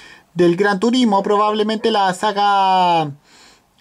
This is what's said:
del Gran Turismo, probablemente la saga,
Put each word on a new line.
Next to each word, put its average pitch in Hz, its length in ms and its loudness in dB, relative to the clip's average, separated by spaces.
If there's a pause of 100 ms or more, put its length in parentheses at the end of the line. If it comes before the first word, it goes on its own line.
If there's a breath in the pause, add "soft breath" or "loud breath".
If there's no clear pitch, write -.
(360 loud breath)
del 175 200 2
Gran 202 240 0
Turismo, 233 420 0
probablemente 214 680 -2
la 196 220 0
saga, 190 1000 0 (680 soft breath)